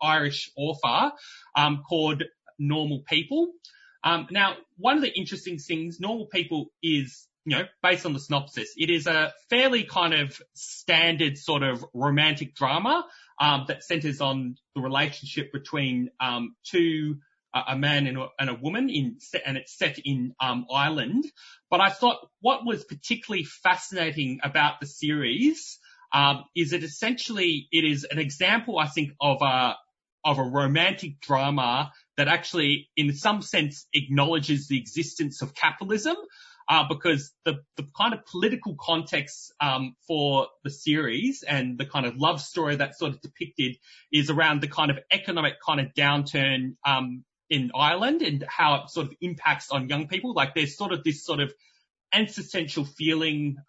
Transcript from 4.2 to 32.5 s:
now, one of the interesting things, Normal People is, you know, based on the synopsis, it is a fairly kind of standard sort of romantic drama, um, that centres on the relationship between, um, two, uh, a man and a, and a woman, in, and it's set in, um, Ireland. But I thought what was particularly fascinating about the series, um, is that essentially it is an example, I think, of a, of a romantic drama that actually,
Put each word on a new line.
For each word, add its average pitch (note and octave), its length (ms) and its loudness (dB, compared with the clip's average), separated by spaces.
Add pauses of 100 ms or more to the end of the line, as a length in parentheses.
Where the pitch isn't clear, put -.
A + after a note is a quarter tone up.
now, G3 240 2 (220)
one A#3+ 180 4
of D4 80 2
the A#3 100 0
interesting F3+ 440 -6
things, E3 420 -6
Normal G#3+ 260 -4
People E3 460 -4 (100)
is, D3 460 -2 (180)
you D3 100 0
know, F3 100 0 (180)
based F3+ 240 2
on D3+ 60 -2
the C#3 60 -4
synopsis, C#3 560 -4
it E3 140 -2
is D#3+ 160 2
a D#3 260 2 (200)
fairly B3 320 4
kind E3+ 320 0
of C#3+ 260 -2 (140)
standard D#3+ 800 0
sort D3 240 0
of B2+ 320 0
romantic D3 640 2
drama, G3+ 500 2 (340)
um, C#3+ 280 4
that C3+ 160 -6
centres D3 380 -2
on C3+ 340 -2 (200)
the C#3 60 -4
relationship C#3+ 720 -4
between, B2+ 560 -2 (100)
um, A#2+ 440 -4
two, D#3 540 0 (360)
uh, B2+ 140 -2
a C3 100 -2
man C#3+ 300 2
and C3 100 -4
a, C3 100 -6 (120)
and C3+ 100 -2
a A#2+ 60 -4
woman, F#3+ 340 -2
in, C#3 280 -2 (280)
and C3+ 120 -4
it's - 200 -14
set D3 260 -2
in, B2+ 380 -2
um, B2 320 -2
Ireland. D3+ 520 0 (440)
But F3 120 4
I G3 80 6
thought A#3+ 280 0 (240)
what A#3+ 240 2
was A#3 180 -4
particularly F#3+ 600 -6
fascinating D#3+ 1000 -2
about D3 360 2
the C#3+ 80 -10
series, D3+ 920 0 (340)
um, C#3 320 4 (100)
is D#3+ 160 0
that E3+ 120 -2
essentially F3+ 880 -2
it D#3+ 140 4
is C#3+ 240 0
an D3 100 -4
example, F#3 600 0
I D3+ 80 2
think, D3 240 -4 (100)
of C#3+ 200 2
a, B2+ 340 4 (480)
of D3 160 2
a C3 40 2
romantic C#3+ 800 0
drama C3+ 720 0 (260)
that C#3+ 100 2
actually, D3+ 720 0